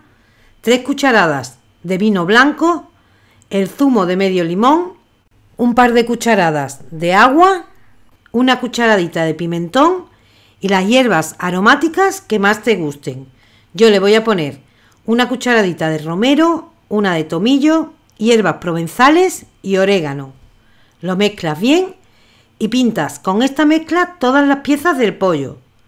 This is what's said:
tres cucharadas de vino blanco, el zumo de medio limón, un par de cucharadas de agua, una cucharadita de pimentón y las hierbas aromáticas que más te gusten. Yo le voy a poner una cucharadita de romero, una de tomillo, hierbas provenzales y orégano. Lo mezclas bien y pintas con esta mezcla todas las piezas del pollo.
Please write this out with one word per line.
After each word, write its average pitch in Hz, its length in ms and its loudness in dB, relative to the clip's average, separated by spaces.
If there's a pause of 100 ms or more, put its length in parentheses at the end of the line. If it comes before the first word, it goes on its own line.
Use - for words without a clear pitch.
(600)
tres 247 180 0
cucharadas 214 800 -2 (240)
de 180 160 -4
vino 196 260 0
blanco, 294 640 0 (640)
el 190 180 -2
zumo 233 380 0
de 180 100 -2
medio 185 260 0
limón, 262 500 0 (600)
un 240 200 0
par 240 180 4
de 233 100 4
cucharadas 196 760 -2 (100)
de 170 240 -4
agua, 320 540 4 (640)
una 254 280 0
cucharadita 220 640 0
de 160 120 -2
pimentón 175 680 -2 (540)
y 196 100 -6
las 190 180 0
hierbas 220 500 0
aromáticas 285 840 0
que 214 180 -4
más 208 240 2
te 226 120 0
gusten. 143 520 -8 (480)
Yo 220 160 4
le 202 80 2
voy 202 160 4
a 220 80 2
poner 180 380 -4 (440)
una 240 220 0
cucharadita 214 600 -2
de 156 80 -2
romero, 277 720 0 (160)
una 202 280 -2
de 156 100 -2
tomillo, 277 680 0 (260)
hierbas 214 440 2
provenzales 247 840 0 (140)
y 190 140 -4
orégano. 151 560 -2 (720)
Lo 180 160 -4
mezclas 185 420 -4
bien 330 360 0 (600)
y 220 120 -4
pintas 226 500 -2
con 196 240 -2
esta 269 220 -2
mezcla 320 520 0
todas 277 300 2
las 277 120 0
piezas 294 380 -2
del 220 200 0
pollo. 156 400 -2 (300)